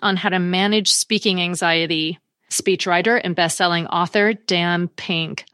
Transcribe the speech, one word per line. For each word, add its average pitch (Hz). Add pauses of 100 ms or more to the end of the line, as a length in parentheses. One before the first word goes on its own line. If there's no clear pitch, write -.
on 202
how 185
to 185
manage 185
speaking 196
anxiety, 165 (320)
speechwriter 190
and 175
best-selling 170
author 202
Dan 175
Pink 160